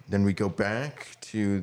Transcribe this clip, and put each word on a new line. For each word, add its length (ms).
then 140
we 100
go 160
back 720
to 420